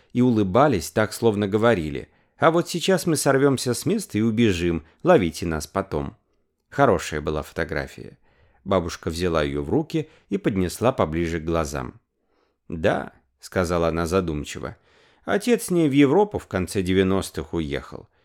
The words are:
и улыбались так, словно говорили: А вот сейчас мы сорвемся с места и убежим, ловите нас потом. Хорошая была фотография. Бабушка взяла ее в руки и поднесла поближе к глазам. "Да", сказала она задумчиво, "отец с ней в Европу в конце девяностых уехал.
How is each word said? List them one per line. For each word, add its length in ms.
и 80
улыбались 720
так, 220
словно 340
говорили: 600
А 120
вот 180
сейчас 360
мы 100
сорвемся 580
с 120
места 320
и 40
убежим, 640
ловите 420
нас 220
потом. 480
Хорошая 520
была 220
фотография. 760
Бабушка 460
взяла 340
ее 200
в 60
руки 400
и 80
поднесла 540
поближе 480
к 60
глазам. 540
"Да", 460
сказала 480
она 180
задумчиво, 720
"отец 400
с 60
ней 180
в 40
Европу 440
в 100
конце 340
девяностых 720
уехал. 540